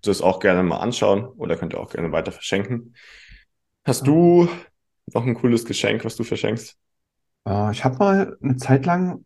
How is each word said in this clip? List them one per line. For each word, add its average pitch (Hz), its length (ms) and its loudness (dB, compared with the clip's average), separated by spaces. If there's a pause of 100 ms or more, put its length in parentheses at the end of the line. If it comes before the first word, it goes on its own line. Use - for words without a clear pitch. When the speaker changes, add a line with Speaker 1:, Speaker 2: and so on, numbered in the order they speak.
Speaker 1:
das 101 200 0
auch 92 180 2
gerne 92 240 4
mal 85 160 0
anschauen 104 460 0
oder 87 300 -6
könnt 82 180 -8
ihr - 60 -8
auch - 120 -14
gerne 82 200 -6
weiter 82 200 -4
verschenken. 117 640 -6 (920)
Hast 123 220 -2
Speaker 2:
Ja. 143 40 4
Speaker 1:
du 170 380 6 (640)
noch 120 120 0
ein 123 100 0
cooles 117 300 2
Geschenk, 110 380 -2
was 113 120 -8
du 113 80 -6
verschenkst? 110 520 -6 (760)
Speaker 2:
Ja, 104 220 -2
ich 120 120 -8
hab 127 140 0
mal 196 460 2
eine 131 140 0
Zeit 131 280 2
lang 175 400 0